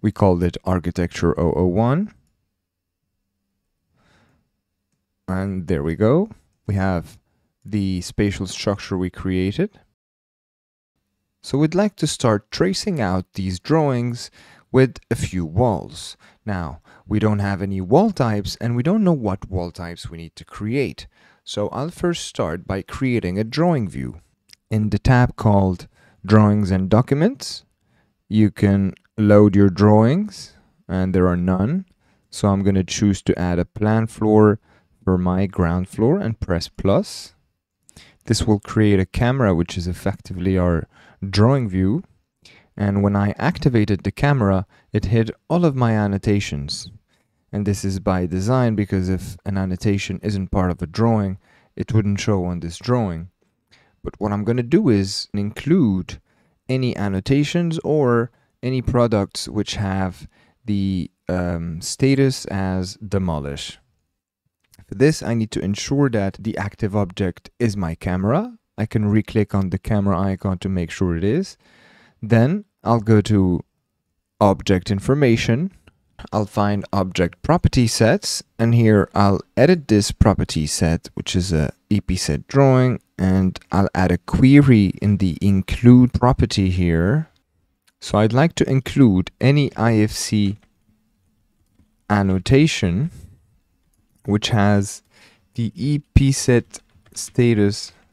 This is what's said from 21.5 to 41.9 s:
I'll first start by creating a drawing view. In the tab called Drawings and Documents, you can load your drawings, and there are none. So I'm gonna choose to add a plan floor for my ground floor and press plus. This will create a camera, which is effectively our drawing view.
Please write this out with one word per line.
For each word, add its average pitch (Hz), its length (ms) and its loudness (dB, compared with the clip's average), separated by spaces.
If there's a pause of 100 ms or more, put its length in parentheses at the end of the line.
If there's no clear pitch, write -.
I'll 139 220 -8
first 175 360 -6
start 87 400 -6
by 95 160 -6
creating 107 560 -4
a 110 60 -2
drawing 143 440 0
view. 65 320 -10 (500)
In 107 200 0
the 104 80 -2
tab 123 380 4
called 95 520 0 (360)
Drawings 104 460 4
and 95 200 0
Documents, 143 760 0 (640)
you 107 220 4
can 98 420 0 (240)
load 104 400 6
your 101 140 6
drawings, 110 840 2 (340)
and 92 280 -4
there 92 140 4
are 87 80 2
none. 95 500 -2 (420)
So - 200 -2
I'm 98 140 2
gonna 95 220 2
choose 101 380 0
to - 160 0
add 87 200 -2
a 87 60 0
plan 110 420 -2
floor 107 520 4 (440)
for 92 140 2
my 90 300 0
ground 90 420 -2
floor 123 300 0
and 117 200 -6
press 85 300 -4
plus. - 640 -4 (920)
This - 200 0
will 107 140 2
create 104 400 2
a 95 60 0
camera, 120 480 0
which 87 240 -2
is 85 80 -6
effectively 92 720 -4
our 87 280 0 (420)
drawing 110 420 2
view. 95 320 0 (720)